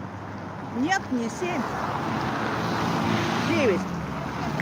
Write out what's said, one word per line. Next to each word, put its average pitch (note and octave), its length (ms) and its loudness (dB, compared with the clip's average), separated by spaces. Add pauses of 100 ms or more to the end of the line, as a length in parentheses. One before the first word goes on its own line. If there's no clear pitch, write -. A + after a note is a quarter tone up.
(800)
Нет, F4+ 200 4 (140)
не A#3 160 2
семь. F4 320 0 (1900)
Девять C#4 320 4 (840)